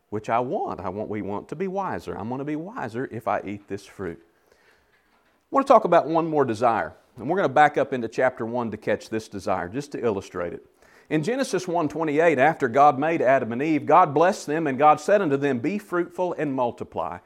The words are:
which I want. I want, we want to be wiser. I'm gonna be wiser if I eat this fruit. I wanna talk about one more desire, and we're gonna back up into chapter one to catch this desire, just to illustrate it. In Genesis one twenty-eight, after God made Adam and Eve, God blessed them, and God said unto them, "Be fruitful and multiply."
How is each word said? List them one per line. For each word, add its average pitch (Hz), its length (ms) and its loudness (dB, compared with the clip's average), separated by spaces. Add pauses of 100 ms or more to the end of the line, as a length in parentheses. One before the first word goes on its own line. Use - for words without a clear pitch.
which 107 220 -6
I 117 100 2
want. 127 400 -6
I 95 80 -6
want, 101 220 -8
we 107 100 -6
want 98 280 -8
to 151 80 -10
be 190 120 -6
wiser. 147 480 -8
I'm 107 140 -8
gonna 135 120 -8
be 147 140 -6
wiser 143 560 -8
if 107 160 -8
I 98 160 -2
eat 101 240 -10
this 98 160 -10
fruit. - 380 -10
I - 320 -20 (960)
wanna 269 160 0
talk 220 180 8
about 175 220 4
one 165 220 0
more 147 180 2
desire, 107 480 0 (240)
and 113 100 -10
we're 180 80 0
gonna 170 140 2
back 147 260 4
up 143 160 0
into 117 160 -4
chapter 127 380 0
one 117 240 -4
to 101 80 -8
catch - 320 -4
this 110 180 -6
desire, 92 400 -4
just 131 240 -10
to - 100 -8
illustrate 95 520 -4
it. - 100 -16 (480)
In 156 100 0
Genesis 220 460 -4
one 165 200 0
twenty-eight, 156 500 2
after 147 300 4
God 139 300 6
made 156 220 0
Adam 123 320 2
and 120 80 -4
Eve, 151 240 0
God 151 300 6
blessed 175 320 2
them, 151 200 -2
and 131 120 -4
God 151 200 6
said 202 220 2
unto 143 160 0
them, 139 220 0
"Be 165 180 -2
fruitful 175 640 -4
and 143 160 -4
multiply." 98 720 -4